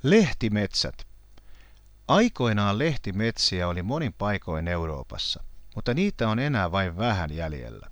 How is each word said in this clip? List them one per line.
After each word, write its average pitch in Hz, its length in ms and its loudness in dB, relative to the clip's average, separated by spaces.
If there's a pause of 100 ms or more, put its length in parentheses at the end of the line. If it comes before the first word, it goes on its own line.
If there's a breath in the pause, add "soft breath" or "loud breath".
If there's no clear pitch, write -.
Lehtimetsät. 123 1040 2 (1000 soft breath)
Aikoinaan 110 680 4
lehtimetsiä 107 920 0
oli 87 160 -2
monin 139 300 -2
paikoin 92 540 -2
Euroopassa, 80 760 -4 (320)
mutta 117 180 -2
niitä 165 360 2
on 110 100 2
enää 120 320 0
vain 92 260 0
vähän 92 380 0
jäljellä. 64 560 -8